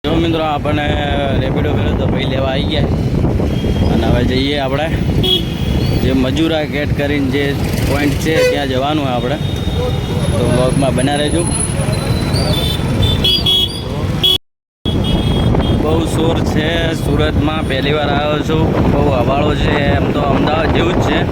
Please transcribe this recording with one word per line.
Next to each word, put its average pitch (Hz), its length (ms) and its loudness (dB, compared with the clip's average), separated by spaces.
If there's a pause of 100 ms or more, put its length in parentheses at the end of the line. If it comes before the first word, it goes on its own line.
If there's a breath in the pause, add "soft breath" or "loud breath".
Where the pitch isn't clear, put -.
જો 156 120 0
મિત્રો, 165 280 0
આપણને 147 440 -2 (520)
રેપિડો - 340 -2
કર્યો - 240 0
તો - 80 -2
ભાઈ - 180 0
લેવા 135 240 -2
આવી 135 160 -2
ગયા 147 180 0 (1120)
અને - 140 2
હવે 123 180 2
જઈએ 135 340 0
આપણે 139 280 -2 (1120)
જે 127 120 0
મજૂરા 151 500 0
ગેટ 143 340 -2
કરીને 143 340 0
જે 143 240 0 (320)
પોઇન્ટ 143 260 0
છે 156 200 0 (180)
ત્યાં 143 160 -2
જવાનું 139 380 0
હોય 123 100 -2
આપણે. 123 220 -2 (920)
તો - 160 2
વ્લોગમાં 135 480 2
બન્યા 139 200 2
રહેજો. 151 300 0 (4000)
બહુ 160 240 2
શોર 160 340 0
છે 165 540 0
સુરતમાં, 151 720 0
પહેલી 135 260 0
વાર 143 160 0
આવ્યો 147 300 0
છું. - 520 0
બહુ - 200 2
હવાળો 139 440 0
છે, 143 200 0 (200)
એમ 135 160 0
તો 147 80 0
અમદાવાદ 143 540 0
જેવું 165 200 2
જ - 20 0
છે - 220 0 (140)